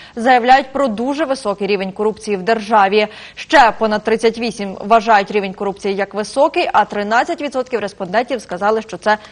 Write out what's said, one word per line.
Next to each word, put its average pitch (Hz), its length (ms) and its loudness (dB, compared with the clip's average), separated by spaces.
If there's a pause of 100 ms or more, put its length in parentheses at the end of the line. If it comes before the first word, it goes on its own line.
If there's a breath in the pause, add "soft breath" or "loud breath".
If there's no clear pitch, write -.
(160 loud breath)
заявляють 254 580 4
про 277 140 0
дуже 262 380 -2
високий 214 420 -4
рівень 190 240 -2
корупції 208 460 -4
в 180 60 -8
державі. 214 640 2 (280 loud breath)
Ще 247 440 4
понад 214 240 0
тридцять 226 360 0
вісім 202 360 -6 (100)
вважають 208 460 4
рівень 196 220 -2
корупції 196 420 -4
як 196 180 -4
високий, 294 600 0
а 208 120 4
тринадцять 220 560 -2
відсотків 254 380 -6
респондентів 202 600 -4
сказали, 202 400 -2
що 202 160 -12
це 214 200 0 (140 loud breath)